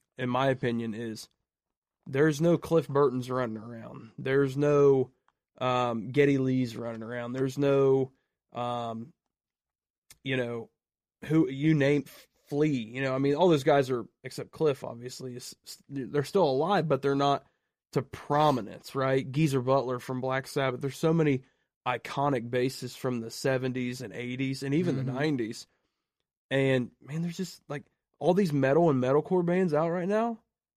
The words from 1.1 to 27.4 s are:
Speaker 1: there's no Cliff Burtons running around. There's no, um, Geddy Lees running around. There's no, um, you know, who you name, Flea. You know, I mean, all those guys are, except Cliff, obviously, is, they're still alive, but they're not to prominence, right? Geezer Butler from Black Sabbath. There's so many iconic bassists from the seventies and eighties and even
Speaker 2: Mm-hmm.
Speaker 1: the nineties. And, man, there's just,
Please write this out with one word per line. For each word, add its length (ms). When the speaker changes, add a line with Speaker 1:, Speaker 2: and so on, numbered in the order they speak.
Speaker 1:
there's 320
no 180
Cliff 300
Burtons 420
running 280
around. 600
There's 380
no, 560
um, 520
Geddy 260
Lees 400
running 260
around. 300
There's 240
no, 540
um, 580
you 140
know, 320
who 240
you 240
name, 320
Flea. 220
You 340
know, 120
I 40
mean, 160
all 120
those 160
guys 280
are, 140
except 280
Cliff, 320
obviously, 520
is, 200
they're 360
still 260
alive, 380
but 160
they're 120
not 300
to 100
prominence, 960
right? 360
Geezer 300
Butler 380
from 200
Black 280
Sabbath. 340
There's 160
so 160
many 300
iconic 640
bassists 480
from 220
the 100
seventies 720
and 120
eighties 500
and 100
even 220
Speaker 2:
Mm-hmm. 120
Speaker 1:
the 60
nineties. 540
And, 400
man, 160
there's 160
just, 300